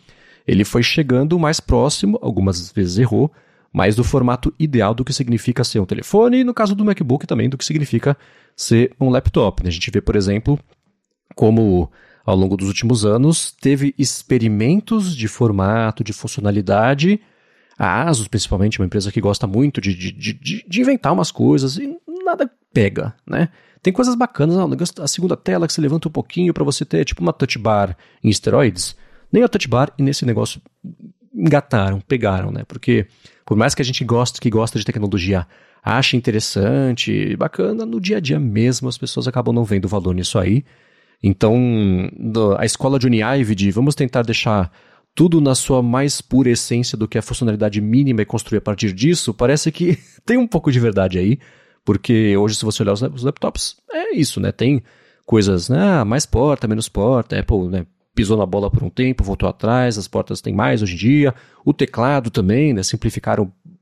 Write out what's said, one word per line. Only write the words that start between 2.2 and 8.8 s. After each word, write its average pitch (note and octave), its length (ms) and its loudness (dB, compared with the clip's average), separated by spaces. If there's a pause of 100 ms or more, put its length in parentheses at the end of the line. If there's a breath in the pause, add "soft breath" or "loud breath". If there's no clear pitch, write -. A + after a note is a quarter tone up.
algumas F#2+ 480 -2
vezes F#2 280 -2
errou, A#2+ 340 2 (400 soft breath)
mas G2+ 240 2
do A#2+ 80 2
formato B2 540 0
ideal A#2+ 360 2
do B2 100 -4
que C#3 80 -6
significa A#2+ 520 -2
ser - 160 -2
um F#2 60 0
telefone, A#3 520 2
e C4 60 2
no B3 80 0
caso G#3 220 0
do G#3 100 0
MacBook F3 420 0
também, A#2 220 0
do C3+ 80 -2
que - 80 -8
significa C#3+ 520 0 (380 soft breath)
ser A#2 460 2